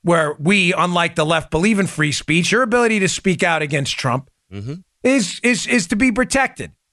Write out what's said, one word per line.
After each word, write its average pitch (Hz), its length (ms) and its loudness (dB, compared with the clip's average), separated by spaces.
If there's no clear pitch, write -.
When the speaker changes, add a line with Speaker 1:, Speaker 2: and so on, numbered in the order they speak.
Speaker 1:
where 160 360 2
we, 180 340 2
unlike 170 420 0
the 156 100 2
left, 160 260 -2
believe 196 280 2
in 185 80 0
free 151 240 -2
speech, 170 400 0
your 226 120 2
ability 226 360 2
to 185 100 2
speak - 340 0
out 165 180 0
against 143 360 -4
Trump 131 320 -4
Speaker 2:
Mm-hmm. 104 220 -10
Speaker 1:
is, 247 400 0
is, 240 220 0
is 233 220 0
to 226 80 -2
be 254 160 2
protected, 247 640 -2